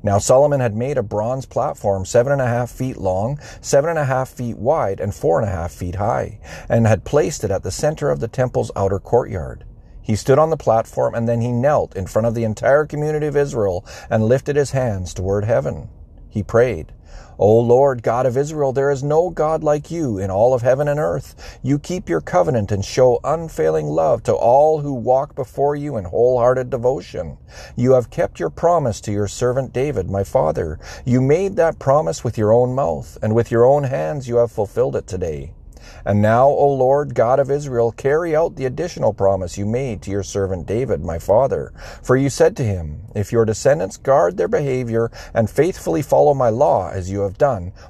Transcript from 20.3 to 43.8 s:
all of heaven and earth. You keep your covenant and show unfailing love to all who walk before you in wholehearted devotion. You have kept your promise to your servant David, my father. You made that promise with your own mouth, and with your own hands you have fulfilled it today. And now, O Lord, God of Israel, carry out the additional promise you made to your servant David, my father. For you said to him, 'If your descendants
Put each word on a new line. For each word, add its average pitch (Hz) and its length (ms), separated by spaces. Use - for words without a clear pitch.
all 113 200
of 123 100
heaven 131 260
and 143 100
earth. 160 380
You 139 160
keep 175 300
your 165 120
covenant 147 520
and 98 120
show 127 380
unfailing 156 640
love 147 380
to 107 100
all 147 460
who 143 120
walk 127 440
before 143 400
you 147 200
in 92 100
wholehearted 123 640
devotion. 117 680
You 123 160
have 127 180
kept - 300
your 165 100
promise 151 520
to 110 100
your 101 160
servant 123 440
David, 123 380
my 98 140
father. 131 560
You 127 160
made 175 340
that 160 240
promise 151 460
with 120 120
your 107 160
own 123 220
mouth, 147 480
and 107 100
with 117 200
your 117 120
own 143 200
hands 143 420
you 120 100
have 120 140
fulfilled 123 460
it - 100
today. 80 480
And 101 140
now, 117 280
O 139 180
Lord, 139 480
God 120 240
of 135 120
Israel, 131 420
carry 156 420
out 165 220
the 139 80
additional 131 480
promise 95 460
you 101 80
made 117 360
to - 80
your 98 120
servant 92 440
David, 101 380
my 82 140
father. 98 540
For 127 140
you 139 140
said 165 260
to 147 60
him, 85 400
'If 104 180
your 113 120
descendants 147 540